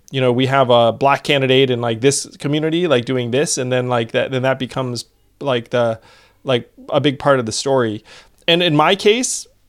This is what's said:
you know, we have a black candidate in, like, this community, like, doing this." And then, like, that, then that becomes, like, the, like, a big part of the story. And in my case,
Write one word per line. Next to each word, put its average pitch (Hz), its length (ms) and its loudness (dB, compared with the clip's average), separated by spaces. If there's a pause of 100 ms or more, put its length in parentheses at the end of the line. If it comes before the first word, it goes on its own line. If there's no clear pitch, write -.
you 135 120 -4
know, 127 100 2
we 127 160 0
have 131 240 2
a 120 200 4
black 135 320 0
candidate 135 460 2
in, 120 120 -2
like, 117 200 -4
this - 360 0
community, 156 500 -2
like, 123 180 2
doing 127 240 -4
this." 135 300 -2
And 127 120 -4
then, 127 180 -2
like, 117 220 -2
that, 120 200 -2
then 131 100 -2
that 131 160 0
becomes, 123 480 -6 (340)
like, 127 300 -4
the, 117 300 0 (440)
like, 123 280 -2 (180)
a 143 100 0
big 131 200 0
part 139 200 2
of 117 60 -4
the 107 60 -6
story. 120 520 -2 (440)
And 175 160 2
in 165 120 2
my 160 200 4
case, 220 520 0 (220)